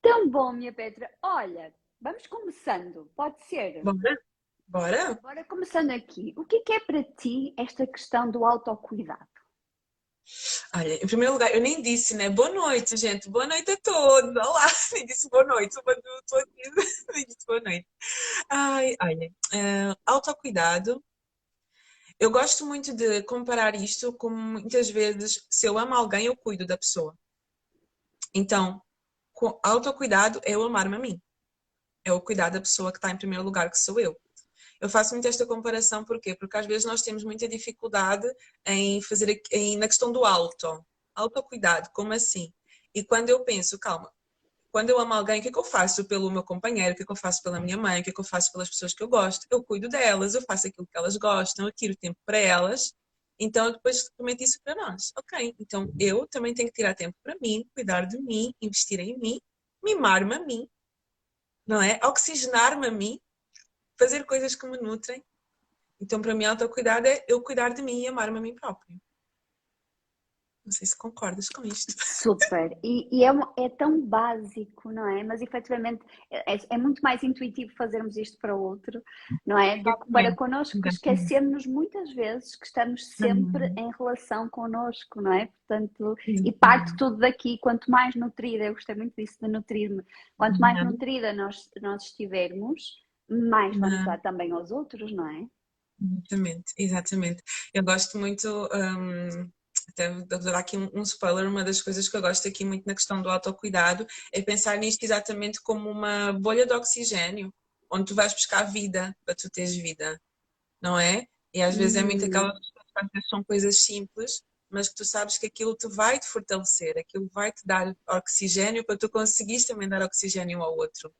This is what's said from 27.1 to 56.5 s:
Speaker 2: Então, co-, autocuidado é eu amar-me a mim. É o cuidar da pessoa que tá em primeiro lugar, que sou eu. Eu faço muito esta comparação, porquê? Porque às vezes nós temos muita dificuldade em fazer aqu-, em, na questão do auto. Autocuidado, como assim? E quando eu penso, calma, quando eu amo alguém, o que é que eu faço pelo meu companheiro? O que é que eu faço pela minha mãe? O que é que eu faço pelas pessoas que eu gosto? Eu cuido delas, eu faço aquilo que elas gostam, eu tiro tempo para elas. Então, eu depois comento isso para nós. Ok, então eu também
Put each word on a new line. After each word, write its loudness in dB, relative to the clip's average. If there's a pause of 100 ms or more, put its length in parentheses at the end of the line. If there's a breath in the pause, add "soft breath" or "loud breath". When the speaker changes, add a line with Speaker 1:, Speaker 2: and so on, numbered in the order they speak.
Speaker 2:
Então, 2 (520)
co-, 0
autocuidado 4
é 0
eu 2
amar-me 0
a -6
mim. -6 (840)
É 4
o 2
cuidar 0
da -4
pessoa 0
que -14
tá -2
em -6
primeiro -4
lugar, 0
que 0
sou 0
eu. 0 (640 soft breath)
Eu -2
faço 4
muito 0
esta 2
comparação, 0
porquê? -6
Porque -8
às -4
vezes 0
nós -2
temos -6
muita -6
dificuldade -2 (380 soft breath)
em 2
fazer 2
aqu-, -4
em, 0
na 0
questão 2
do 4
auto. 2 (300)
Autocuidado, 0
como -2
assim? -2 (420 soft breath)
E -4
quando 2
eu 6
penso, -2
calma, -4 (600)
quando 2
eu 8
amo 2
alguém, 2
o -6
que -4
é -10
que -2
eu 0
faço 2
pelo -2
meu -2
companheiro? 0
O -4
que -12
é -12
que -10
eu -6
faço -4
pela -4
minha -4
mãe? 0
O -6
que -6
é -8
que -12
eu -6
faço 0
pelas -8
pessoas -6
que -6
eu -6
gosto? 2
Eu 2
cuido -4
delas, 2
eu 2
faço -2
aquilo -12
que -10
elas -2
gostam, 0
eu -4
tiro -4
tempo -10
para 2
elas. 2 (460)
Então, 2
eu 0
depois -2
comento -6
isso 2
para -6
nós. -8
Ok, -8
então -8
eu 2
também -4